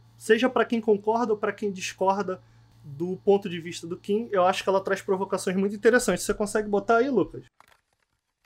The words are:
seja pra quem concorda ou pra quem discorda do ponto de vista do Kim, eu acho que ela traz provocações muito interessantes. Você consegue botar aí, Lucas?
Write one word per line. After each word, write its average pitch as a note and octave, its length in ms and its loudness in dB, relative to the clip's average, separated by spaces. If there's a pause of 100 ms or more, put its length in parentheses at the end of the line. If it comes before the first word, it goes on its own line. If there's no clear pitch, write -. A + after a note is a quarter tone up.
(160)
seja A#3 320 2
pra A#3 160 2
quem A3+ 160 -2
concorda A3 520 2
ou G#3 60 -2
pra G#3 140 -4
quem G#3 200 -6
discorda F#3 680 -2 (420)
do E3+ 420 -8
ponto G3+ 240 4
de F3 120 -8
vista E3 260 -12
do F3 100 -8
Kim, G#3+ 360 -2
eu F#3 100 4
acho F#3+ 220 2
que - 40 0
ela F#3+ 120 4
traz F#3+ 220 -2
provocações F#3+ 520 -2
muito G3 220 0
interessantes. A3 480 2
Você - 80 -2
consegue G#3 340 -2
botar G3+ 300 2
aí, B3+ 140 2
Lucas? F3+ 340 -2 (1000)